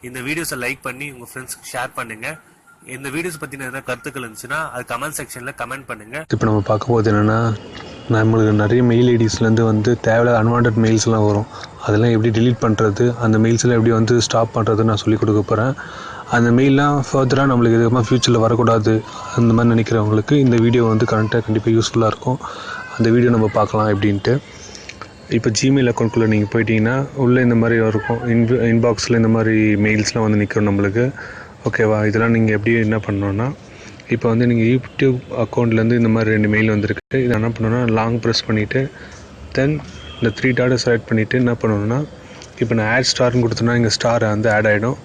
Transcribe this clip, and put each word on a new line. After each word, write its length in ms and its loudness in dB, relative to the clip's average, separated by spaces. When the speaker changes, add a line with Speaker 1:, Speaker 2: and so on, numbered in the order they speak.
Speaker 1:
இந்த 180 -14
வீடியோஸை 380 -6
லைக் 240 -6
பண்ணி 300 -12
உங்க 140 -18
ஃப்ரெண்ட்ஸ்க்கு 420 -16
ஷேர் 280 -8
பண்ணுங்க. 320 -10
இந்த 220 -12
வீடியோஸ் 300 -8
பத்தின 260 -12
எதனா 180 -10
கருத்துக்கள் 400 -10
இருந்துச்சுன்னா, 360 -10
அது 180 -10
கமெண்ட் 300 -8
செக்ஷன்ல 380 -12
கமெண்ட் 300 -10
பண்ணுங்க. 300 -14
Speaker 2:
இப்ப 140 -2
நம்ம 160 2
பார்க்க 260 -2
போறது 220 2
என்னன்னா, 280 2
நம்மளுக்கு 420 4
நிறைய 320 2
மெயில் 260 4
ஐடிஸ்லேருந்து 520 2
வந்து 380 2
தேவையில்லாத 380 2
அன்வான்ட் 420 2
மெயில்ஸ்லாம் 460 2
வரும். 220 0
அதெல்லாம் 300 2
எப்படி 180 2
டெலீட் 320 2
பண்றது, 560 0
அந்த 200 2
மெயில்ஸ்லாம் 400 2
எப்படி 140 2
வந்து 300 2
ஸ்டாப் 320 0
பண்றதுன்னு 380 0
நான் 120 -4
சொல்லிக் 160 0
கொடுக்க 220 2
போறேன். 320 -2
அந்த 200 2
மெயில்லாம் 480 4
ஃபர்தரா 460 0
நம்மளுக்கு 320 4
இதுக்கப்புறமா 280 2
ஃபியூச்சர்ல 340 2
வரக்கூடாது, 560 2
அந்த 180 4
மாதிரி 200 4
நினைக்கிறவங்களுக்கு 600 0
இந்த 240 4
வீடியோ 260 4
வந்து 220 2
கரெக்டா 360 0
கண்டிப்பா 300 -2
யூஸ்ஃபுல்லா 360 2
இருக்கும். 320 -4
அந்த 180 0
வீடியோ 200 4
நம்ம 240 2
பார்க்கலாம் 360 0
எப்படின்ட்டு. 440 0
இப்ப 180 0
Gmail 380 2
அக்கௌண்ட்குள்ள 400 0
நீங்க 220 2
போயிட்டீங்கன்னா, 560 0
உள்ள 260 2
இந்த 140 2
மாதிரி 320 2
இருக்கும். 400 -2
இன்-, 400 2
இன்பாக்ஸ்ல 480 2
இந்த 120 2
மாதிரி 480 2
மெயில்ஸ்லாம் 480 0
வந்து 160 2
நிக்கும் 280 0
நம்மளுக்கு. 360 0
ஓகேவா? 440 0
இதெல்லாம் 240 0
நீங்க 200 2
எப்படி 240 0
என்ன 220 0
பண்ணணும்னா, 500 -4
இப்ப 200 -2
வந்து 180 2
நீங்க 160 2
YouTube 560 0
அக்கௌண்ட்லேருந்து 600 0
இந்த 120 2
மாதிரி 220 2
ரெண்டு 160 2
மெயில் 220 2
வந்திருக்கு. 500 -2
இதை 160 0
என்ன 120 0
பண்ணணும்னா, 440 -2
லாங் 280 0
பிரஸ் 260 -2
பண்ணிட்டு, 360 -2
then 160 0
இந்த 200 -2
த்ரீ 180 -2
டாட்டை 260 0
செலக்ட் 300 0
பண்ணிட்டு 300 0
என்ன 140 2
பண்ணணும்னா, 480 -2
இப்ப 160 -2
நான் 120 0
ஆட் 220 0
ஸ்டார்னு 340 0
கொடுத்தேன்னா, 320 0
இங்க 140 2
ஸ்டார் 340 0
வந்து 280 0
ஆட் 160 2
ஆயிடும். 380 0